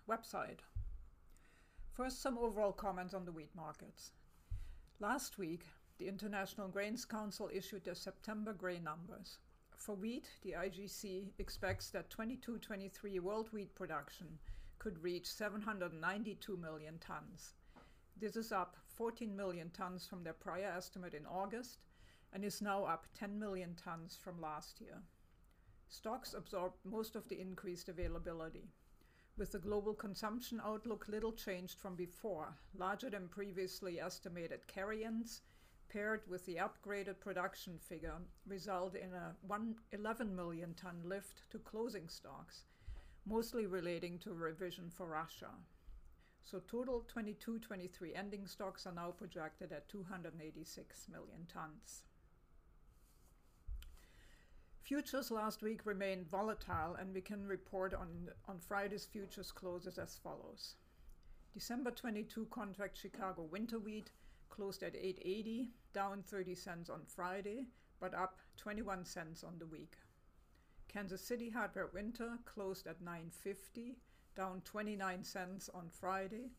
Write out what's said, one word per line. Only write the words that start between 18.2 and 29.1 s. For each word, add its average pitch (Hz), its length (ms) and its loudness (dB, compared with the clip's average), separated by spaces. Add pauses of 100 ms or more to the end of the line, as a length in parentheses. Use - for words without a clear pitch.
This 214 140 2
is 226 160 0
up 196 340 4
fourteen 226 500 0
million 175 360 0
tons 180 340 -2
from 180 180 -6
their 165 100 -2
prior 185 440 0
estimate 180 380 -4
in 151 100 -6
August 208 540 0 (520)
and 190 140 0
is - 160 2
now 202 240 6
up 165 220 4 (100)
ten 208 220 0
million 185 360 0
tons 170 400 -6
from 175 240 -6
last 156 400 -2
year. - 220 -10 (880)
Stocks - 460 0
absorbed 185 500 2
most 214 300 2
of 208 120 -4
the - 140 -2
increased 185 480 -2
availability. 165 800 0 (640)